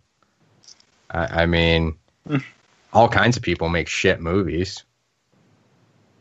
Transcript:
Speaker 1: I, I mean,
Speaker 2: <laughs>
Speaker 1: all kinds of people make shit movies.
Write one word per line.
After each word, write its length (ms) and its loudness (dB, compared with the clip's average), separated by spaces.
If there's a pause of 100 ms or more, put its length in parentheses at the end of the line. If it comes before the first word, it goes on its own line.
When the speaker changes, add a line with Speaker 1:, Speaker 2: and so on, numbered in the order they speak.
(1080)
Speaker 1:
I, 340 -2
I 40 2
mean, 500 2 (460)
Speaker 2:
<laughs> 500 -20
Speaker 1:
all 160 4
kinds 280 2
of 60 -8
people 260 -2
make 200 -2
shit 320 0
movies. 600 -4 (1400)